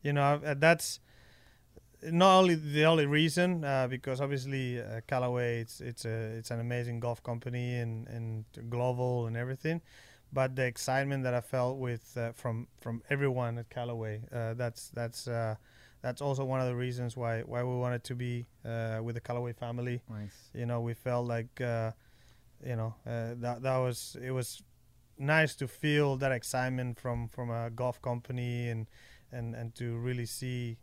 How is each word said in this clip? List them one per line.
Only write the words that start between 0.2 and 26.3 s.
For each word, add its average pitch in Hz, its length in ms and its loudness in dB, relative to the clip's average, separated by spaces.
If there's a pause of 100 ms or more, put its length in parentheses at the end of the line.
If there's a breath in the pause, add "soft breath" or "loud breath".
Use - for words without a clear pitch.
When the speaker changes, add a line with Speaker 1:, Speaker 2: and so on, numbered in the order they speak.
Speaker 1:
uh, 147 120 0
that's 160 440 6 (1080 soft breath)
not 185 280 10
only 180 160 8
the 151 300 2
only 160 200 8
reason, 160 580 4
uh, 131 240 2
because 127 320 -4
obviously, 131 640 -2
uh, 110 260 -6
Callaway, 123 540 0
it's, - 180 -10
it's 120 260 -10
a, 113 320 -4
it's 117 140 -10
an 117 80 -2
amazing 120 400 -2
golf 120 240 -4
company 123 540 -4
and, 113 300 -4
and 113 380 -6 (240)
global 123 580 0
and 113 100 -2
everything, 131 440 -2 (520 loud breath)
but 131 220 2
the 131 100 2
excitement 135 580 0
that 123 100 2
I 123 80 2
felt 127 360 0
with, 123 400 -4
uh, 117 160 -2
from, 117 340 -4 (140)
from 117 280 -6
everyone 127 480 2
at 113 120 -8
Callaway, 113 520 -4 (120)
uh, 113 220 -2
that's, 120 340 -6
that's, 117 400 -6
uh, 113 260 -2 (460 loud breath)
that's 127 200 -6
also 139 220 0
one 131 160 0
of 127 80 2
the 123 80 0
reasons 123 400 -4
why, 117 280 -2
why 120 200 -2
we 127 140 0
wanted 123 260 0
to 127 120 -6
be, 120 300 -4 (200)
uh, 113 360 -2
with 117 140 -4
the 117 60 -6
Callaway 120 320 -4
family. 120 560 -4
Speaker 2:
Nice. 104 440 -10
Speaker 1:
You 120 120 -4
know, 117 160 0
we 117 120 -2
felt 123 320 -2
like, 117 360 -4
uh, 113 300 0 (720 soft breath)
you 123 100 -2
know, 113 200 -2 (120)
uh, 117 300 -4
that, 120 240 -4
that 131 160 2
was, 127 440 -2
it 127 100 -6
was 127 300 -4 (560)
nice 151 380 4
to 131 140 -4
feel 147 480 2
that 135 160 2